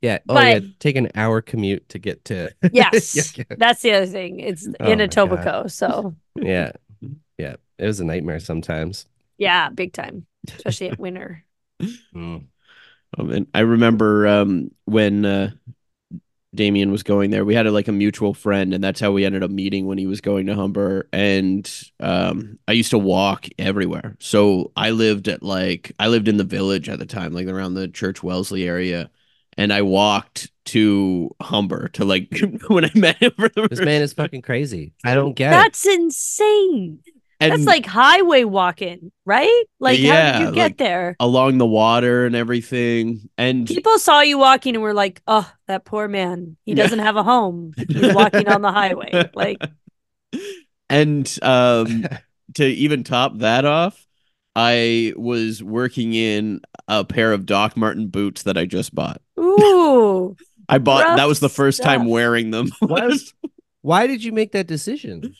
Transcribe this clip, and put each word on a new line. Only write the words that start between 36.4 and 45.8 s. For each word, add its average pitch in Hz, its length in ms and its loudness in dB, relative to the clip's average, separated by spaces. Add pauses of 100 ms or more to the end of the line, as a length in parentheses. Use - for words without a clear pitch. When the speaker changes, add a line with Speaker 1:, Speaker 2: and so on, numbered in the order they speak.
Speaker 3:
And 156 120 4
Speaker 2:
That's 151 140 2
like 330 200 4
highway 277 560 6
walking, 180 720 -2 (120)
right? 330 380 4 (160)
Like, 262 200 2
how 262 80 2
Speaker 3:
Yeah, - 340 4
Speaker 2:
did - 80 0
you - 80 -6
get 349 60 2
Speaker 3:
like, 311 160 0
Speaker 2:
there? 180 420 -2
Speaker 3:
along 127 380 2
the 123 80 4
water 120 600 2
and 120 80 -2
everything. 117 920 -4 (100)
And 123 260 0
Speaker 2:
People 440 360 2
saw 294 220 6
you 294 160 2
walking 262 360 4
and 220 80 -4
were 214 100 -2
like, 202 360 -2
"Oh, 214 200 2 (200)
that 190 160 -6